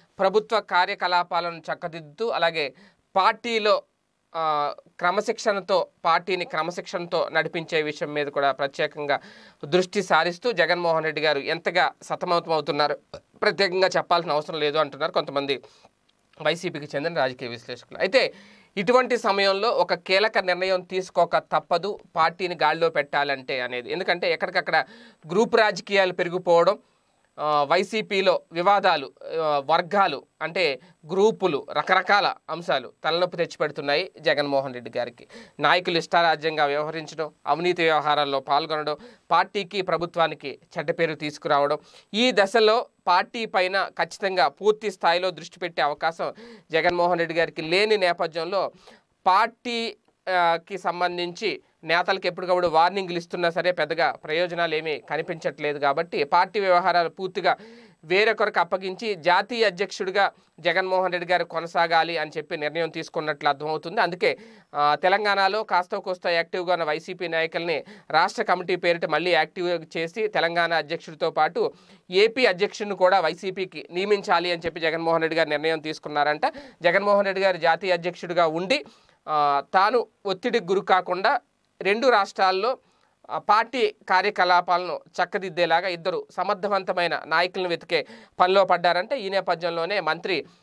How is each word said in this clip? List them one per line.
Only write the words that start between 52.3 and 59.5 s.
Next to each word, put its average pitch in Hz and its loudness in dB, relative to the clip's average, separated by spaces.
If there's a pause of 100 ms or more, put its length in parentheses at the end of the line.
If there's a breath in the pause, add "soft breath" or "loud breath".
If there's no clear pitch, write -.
వార్నింగ్లు 175 2
ఇస్తున్నా 175 -4
సరే 170 0
పెద్దగా 160 0 (140)
ప్రయోజనాలు 165 -2
ఏమీ 156 -4
కనిపించట్లేదు. 151 -6
కాబట్టి 147 -2
పార్టీ 180 0
వ్యవహారాలు 175 2
పూర్తిగా 180 -2 (480 loud breath)
వేరొకరికి 208 2
అప్పగించి 190 -4
జాతీయ 190 0